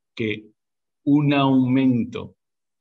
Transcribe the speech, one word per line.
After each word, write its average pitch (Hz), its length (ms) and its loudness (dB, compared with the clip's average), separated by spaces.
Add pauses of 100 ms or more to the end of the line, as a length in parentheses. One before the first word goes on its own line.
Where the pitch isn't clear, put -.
(160)
que 107 320 -8 (560)
un 147 300 2
aumento 131 1040 0 (440)